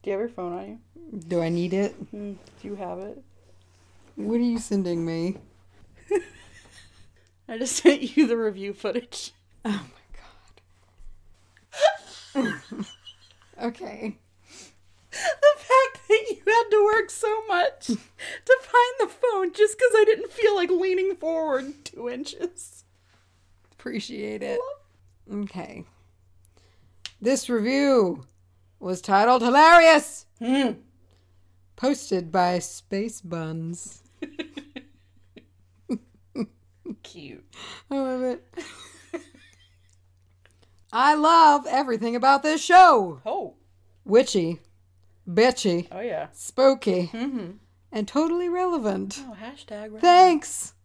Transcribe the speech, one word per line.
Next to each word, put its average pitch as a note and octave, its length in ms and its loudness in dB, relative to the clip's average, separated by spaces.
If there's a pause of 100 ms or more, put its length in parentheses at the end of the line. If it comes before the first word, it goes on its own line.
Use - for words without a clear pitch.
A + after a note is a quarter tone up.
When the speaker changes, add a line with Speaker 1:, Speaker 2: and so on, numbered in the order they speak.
Speaker 1:
Do - 80 -8
you - 20 -4
have G3 80 -4
your A#3 80 -6
phone F3+ 240 -10
on F#3+ 160 -12
you? A3+ 100 -18 (480)
Speaker 2:
Do E3+ 160 -2
I E3 60 -2
need E3+ 240 -4
it? G3+ 240 -4 (180)
Speaker 1:
Mm, G3+ 220 -12 (260)
do G3+ 60 -14
you G3+ 80 -10
have F3+ 240 -12
it? G#3+ 200 -16 (960)
Speaker 2:
What G#3 220 -4
are - 20 0
you A#3 200 -2
sending F3+ 460 -4
me? E3 340 -4 (720)
Speaker 1:
<laughs> - 1400 -12
I A3+ 100 -12
just B3 180 -4
sent C#4+ 400 2
you D4 120 6
the A#3 80 0
review G3+ 360 -6
footage. - 600 -8 (320)
Speaker 2:
Oh G3+ 200 -6 (2500)
my C4+ 100 0
God. - 460 -8
<laughs> - 40 -20 (680)
Okay. A3 560 -10 (920)
Speaker 1:
The D5+ 480 2
fact - 500 2
that G#4+ 220 4
you F#4 60 -6 (100)
had A4 240 2
to G#4 140 4 (100)
work - 160 0
so A4 380 -4
much F4+ 400 -2
to A3+ 80 -2 (640)
find B4 400 2
the G#4 80 0
phone G4 440 -2
just G#4 240 2
'cause B4 200 2
I G#4+ 80 6
didn't A4 260 0
feel G#4+ 240 0
like F4+ 160 0
leaning F#4 460 -2
forward D4 680 -6
two - 240 -14
inches. - 760 -12 (880)
Speaker 2:
Appreciate G#3+ 720 -10
it. A#4+ 160 -6 (720)
Okay. G3 540 -12 (1300)
This B3+ 300 -2
review A#3 760 0 (540)
was F3+ 200 -8
titled A3+ 420 4
Hilarious! D#4 840 6 (120)
Speaker 1:
Hmm. B3+ 340 0 (1040)
Speaker 2:
Posted F#3+ 560 -4
by F3+ 260 2
Space G3+ 600 -8
Buns. E3 840 -10 (200)
<laughs> D4 60 -14 (2750)
Speaker 1:
Cute. - 420 -20 (460)
Speaker 2:
I C#4 80 -4
love B3+ 240 -4
it. B3+ 300 -6
<laughs> - 720 -16 (1700)
I C4+ 220 4
love D4+ 540 6
everything A#3+ 480 -2
about C4+ 260 4
this D4+ 220 -2
show. B3+ 600 6
Speaker 1:
Oh. E4+ 280 -8 (500)
Speaker 2:
Witchy. F#3+ 560 2 (680)
Bitchy. F#3 640 0
Speaker 1:
Oh, F#3 80 -14
yeah. E3 320 -8
Speaker 2:
Spooky. A#3 800 0
Speaker 1:
Mm-hmm. A3+ 380 -8 (420)
Speaker 2:
And G#3+ 160 -6
totally E4+ 400 -2
relevant. C#4 800 -4
Speaker 1:
Oh, G#3+ 120 -18
hashtag G#3+ 520 -16
relevant. G#3+ 100 -14
Speaker 2:
Thanks. F4+ 720 4 (100)